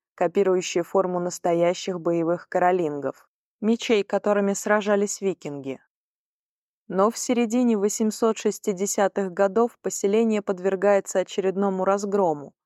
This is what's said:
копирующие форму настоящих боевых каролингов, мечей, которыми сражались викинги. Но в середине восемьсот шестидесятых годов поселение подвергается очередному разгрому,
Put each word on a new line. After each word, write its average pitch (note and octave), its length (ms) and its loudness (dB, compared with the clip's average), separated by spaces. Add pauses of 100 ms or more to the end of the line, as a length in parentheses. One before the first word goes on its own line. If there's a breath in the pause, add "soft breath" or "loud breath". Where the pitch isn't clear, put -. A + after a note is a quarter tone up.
(140)
копирующие F3+ 720 2
форму F3+ 340 0
настоящих F3 840 -2
боевых E3+ 480 -2
каролингов, E3+ 800 0 (320)
мечей, A3 440 0
которыми G3+ 480 0
сражались G#3 680 0
викинги. C#3+ 600 -6 (1040)
Но G3 240 2
в - 80 -12
середине A#3+ 580 2
восемьсот G#3+ 600 0
шестидесятых G3 920 -2
годов G3 500 0
поселение G#3+ 580 0
подвергается F#3+ 760 0
очередному F#3+ 680 -2
разгрому, F#3+ 680 0 (120)